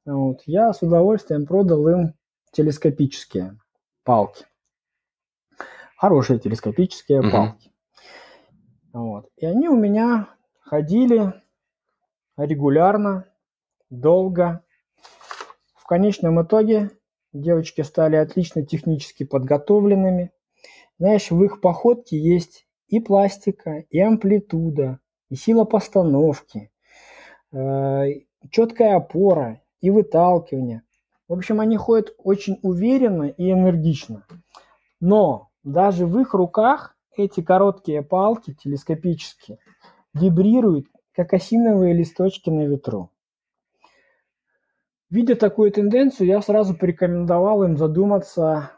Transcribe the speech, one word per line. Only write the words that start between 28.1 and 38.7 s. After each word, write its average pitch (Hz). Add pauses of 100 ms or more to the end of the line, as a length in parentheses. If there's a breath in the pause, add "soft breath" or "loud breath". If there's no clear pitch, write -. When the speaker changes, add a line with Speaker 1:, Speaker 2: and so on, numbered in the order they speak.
Speaker 1:
четкая 226
опора 156 (200)
и 180
выталкивание. 165 (440)
В 170
общем, 185
они 220
ходят 220
очень 196
уверенно 196
и 180
энергично. 165 (760 soft breath)
Но 175 (140)
даже 175
в 175
их 262
руках 214 (200)
эти 202
короткие 185
палки 190
телескопические 160 (540 soft breath)